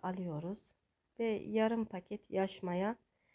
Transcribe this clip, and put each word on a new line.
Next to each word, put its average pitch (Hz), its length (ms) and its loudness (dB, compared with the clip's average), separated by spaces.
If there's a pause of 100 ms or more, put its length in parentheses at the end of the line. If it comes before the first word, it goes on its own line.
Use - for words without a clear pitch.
alıyoruz 180 720 -4 (440)
ve 233 60 0
yarım 220 600 2
paket - 460 -8
yaş 190 320 2
maya, 185 320 2 (400)